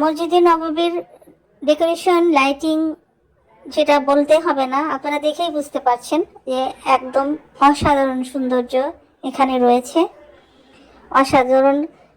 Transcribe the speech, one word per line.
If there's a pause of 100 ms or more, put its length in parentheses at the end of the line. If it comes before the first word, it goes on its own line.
মসজিদে (100)
নববীর (680)
ডেকোরেশন, (160)
লাইটিং (880)
যেটা (140)
বলতে (100)
হবে
না, (160)
আপনারা (100)
দেখেই
বুঝতে
পারছেন (280)
যে (360)
একদম (400)
অসাধারণ (120)
সৌন্দর্য (560)
এখানে (120)
রয়েছে। (1120)
অসাধারণ (400)